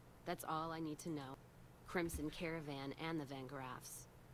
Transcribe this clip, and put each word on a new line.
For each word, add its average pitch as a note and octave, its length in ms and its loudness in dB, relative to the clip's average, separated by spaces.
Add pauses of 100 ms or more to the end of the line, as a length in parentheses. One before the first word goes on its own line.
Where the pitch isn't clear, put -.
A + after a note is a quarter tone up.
(260)
That's - 220 2
all D#3+ 240 4
I D#3+ 80 0
need D3+ 200 2
to F3 100 -2
know. C#3 280 0 (500)
Crimson E3+ 420 4
Caravan D3 720 0
and E3 180 4
the C#3+ 60 2
Van C3+ 220 -2
Graffs. C3 600 -4 (260)